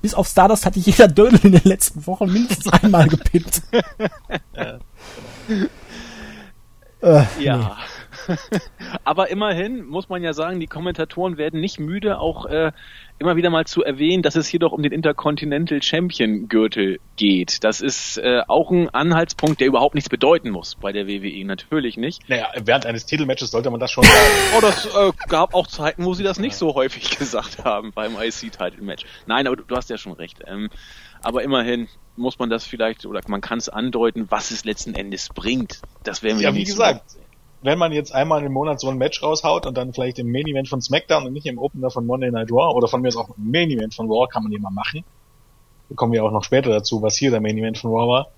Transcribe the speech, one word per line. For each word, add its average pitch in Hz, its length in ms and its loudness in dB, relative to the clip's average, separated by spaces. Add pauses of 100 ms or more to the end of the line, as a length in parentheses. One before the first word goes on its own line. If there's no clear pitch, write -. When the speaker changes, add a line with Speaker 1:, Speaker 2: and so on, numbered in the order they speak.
Speaker 1:
Bis 214 140 0
auf 190 120 2
Stardust 196 380 6
hatte 190 140 0
jeder 202 280 10
Dödel 208 360 8
in 202 80 8
den 185 140 10
letzten - 420 0
Wochen 185 240 -2
mindestens 214 420 0
einmal 175 340 8
gepinnt.“ - 600 2
Speaker 2:
<laughs> - 340 0 (540)
Ja. 120 240 -8 (2250)
Speaker 1:
Äh, 151 220 8 (160)
Speaker 3:
Ja. 135 180 0
Speaker 1:
nee. 117 80 0 (600)
Speaker 3:
<laughs> 175 120 -4 (680)
Aber 160 260 0
immerhin 202 560 -4
muss 160 220 -8
man 180 160 -8
ja 165 80 -2
sagen, 165 300 -4
die 160 60 -8
Kommentatoren 175 680 -4
werden 156 220 -4
nicht 190 180 -6
müde, 190 420 -4
auch, 160 260 -4
äh, 156 260 0 (480)
immer 170 160 2
wieder 175 140 2
mal 160 160 2
zu - 180 0
erwähnen, 156 400 2
dass 156 140 2
es 156 100 0
hier 170 140 0
doch 165 100 2
um 156 100 -4
den 147 120 0
Intercontinental 151 920 0
Champion 117 640 0
Gürtel 107 520 2 (180)
geht. 95 480 2
Das 110 160 0
ist, - 380 -4
äh, 123 280 2
auch 156 240 2
ein 175 180 4
Anhaltspunkt, 160 680 0
der 131 80 4
überhaupt 131 280 4
nichts 143 140 -4
bedeuten 131 420 2
muss 87 240 -8
bei 98 180 -6
der 101 140 -4
W 101 140 -6
W 101 80 -8
E, 98 140 -10
natürlich 110 540 -4
nicht. 123 320 -8
Speaker 2:
Naja, 123 180 -2 (160)
während 120 220 2
eines 113 200 -6
Titelmatches 131 460 -4
sollte 120 180 -2
man 117 120 -6
das 123 100 -4
schon - 140 4
sagen. - 100 10 (220)
Speaker 3:
<laughs> 381 200 2
Oh, 226 40 6
das, 208 240 2
äh, 202 260 2 (160)
gab 170 260 0
auch 180 140 0
Zeiten, 160 380 -4
wo 180 80 -2
sie 190 100 -6
das 190 160 -2
nicht 226 140 -4
Speaker 2:
Ja. - 60 -12
Speaker 3:
so 156 160 0
häufig 135 340 -2
<laughs> - 100 -6
gesagt - 460 -6
haben 107 280 -2
beim 110 240 -6
I-C-Title-Match. 107 880 -8 (220)
Nein, 131 200 0
aber 127 100 -2
du, - 60 -16
du 123 120 -6
hast 123 140 -8
ja 113 80 -6
schon 95 160 -14
recht. - 340 -16
Ähm, 101 220 -8 (520)
aber 117 220 -4
immerhin 123 460 -2 (260)
muss 123 240 -6
man 120 100 -4
das 113 140 -4
vielleicht, 113 420 -6
oder 98 220 -8
man 101 140 -6
kann's 117 280 -8
andeuten, 113 600 -2
was 104 220 -2
es 110 140 -10
letzten 107 280 -8
Endes 98 360 -10
bringt. 120 520 -6 (220)
Das 101 200 -8
werden 110 140 0
wir 104 60 0
Speaker 2:
Ja, - 60 4
Speaker 3:
in - 60 0
Speaker 2:
wie - 40 0
Speaker 3:
nächsten - 180 -4
Speaker 2:
gesagt, 196 220 2
Speaker 3:
Wochen - 100 -20
sehen. - 140 -20 (400)
Speaker 2:
wenn 147 160 0
man 165 120 2
jetzt 147 220 -4
einmal 147 300 0
im 139 80 -4
Monat 143 280 -2
so 135 100 -6
ein 131 100 -4
Match 135 240 -2
raushaut 156 420 0
und 131 100 -8
dann 127 180 -6
vielleicht 127 260 -6
im 120 120 -4
Main 135 140 -2
Event 135 240 -4
von 139 100 -4
SmackDown 147 460 0
und 127 80 -8
nicht 147 140 -10
im 123 100 -8
Opener 127 320 -4
von 123 160 -6
Monday 127 240 -2
Night 113 220 -4
Raw 151 240 4
oder 247 120 2
von 127 140 0
mir 127 60 0
aus 117 100 -2
auch 113 180 -8
im 104 140 -6
Main 165 220 0
Event 110 240 -6
von 113 160 -8
Raw, 123 200 2
kann 120 120 -4
man 107 80 -6
ja 104 80 -6
mal 101 100 -8
machen. 147 340 -8 (840)
Da - 60 -14
kommen 117 180 0
wir 110 100 0
auch 107 80 0
noch 107 120 -2
später 135 260 0
dazu, 107 320 0
was 107 160 -2
hier 135 140 0
der 110 100 0
Main 107 160 -2
Event 110 220 -6
von 117 100 -6
Raw 117 180 0
war. 127 200 0 (100)